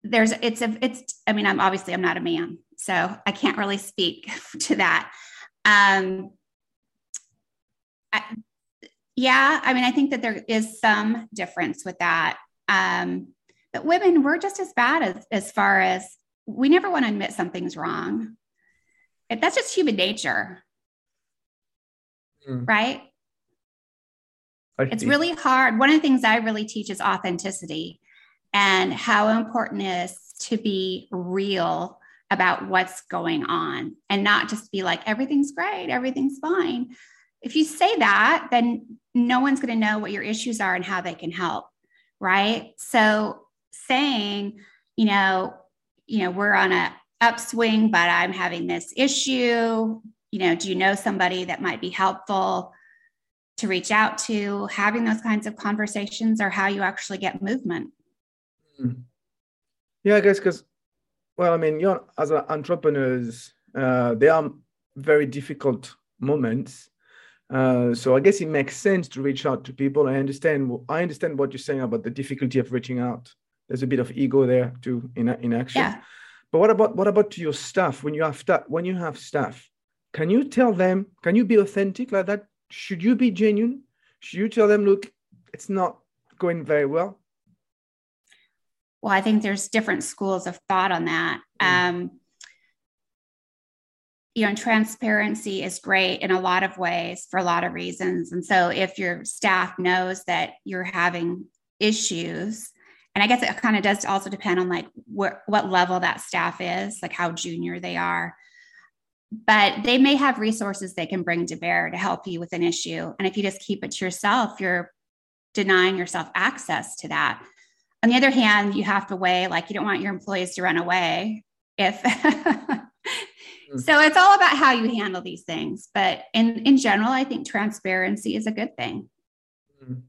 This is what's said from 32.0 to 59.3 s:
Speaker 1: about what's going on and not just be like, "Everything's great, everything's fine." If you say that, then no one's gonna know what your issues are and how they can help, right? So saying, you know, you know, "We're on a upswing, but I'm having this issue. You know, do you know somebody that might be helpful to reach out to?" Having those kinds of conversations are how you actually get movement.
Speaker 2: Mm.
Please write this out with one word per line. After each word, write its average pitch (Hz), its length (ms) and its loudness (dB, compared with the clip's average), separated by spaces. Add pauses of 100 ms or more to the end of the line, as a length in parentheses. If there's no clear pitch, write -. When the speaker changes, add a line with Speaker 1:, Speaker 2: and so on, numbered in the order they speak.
Speaker 1:
about 185 360 2
what's 185 360 0
going 170 420 -4
on 160 500 -4 (140)
and 202 160 0
not 208 240 2
just - 240 -10
be 190 100 -4
like, 175 240 -2
"Everything's 269 460 0
great, 370 380 -6
everything's 262 480 -2
fine." 302 580 -2 (460)
If 254 140 -12
you 311 80 4
say 370 320 2
that, 220 540 4
then 233 480 0 (160)
no 247 260 2
one's 269 200 2
gonna 233 160 -2
know 214 220 0
what 202 140 -6
your 202 100 -6
issues 220 380 -6
are 185 140 0
and 180 100 -4
how 185 180 -4
they 170 120 -8
can 170 160 -8
help, 170 360 -6 (520)
right? 196 600 0
So 214 680 0 (240)
saying, 214 880 -4 (360)
you 226 80 2
know, 190 500 2 (520)
you 214 140 -2
know, 185 100 -2
"We're 202 240 0
on 190 180 4
a 180 200 0 (280)
upswing, 226 720 2
but 175 180 4
I'm 175 240 2
having 175 340 -6
this - 300 -6
issue. 233 1040 0 (320)
You 196 60 -6
know, 180 160 4
do 180 140 -4
you 185 60 -2
know 190 200 2
somebody 185 500 -2
that 175 180 -8
might 170 180 -4
be 180 100 -6
helpful 190 800 -2 (880)
to 220 100 -6
reach 220 240 -4
out 214 340 2
to?" 202 400 -4
Having 214 380 -2
those 220 160 0
kinds 214 260 -2
of 214 100 -10
conversations 208 840 -2
are 196 100 2
how 196 160 0
you 202 160 -2
actually 196 360 -4
get 196 240 -4
movement. 196 500 -4 (880)
Speaker 2:
Mm. 123 220 -4 (1000)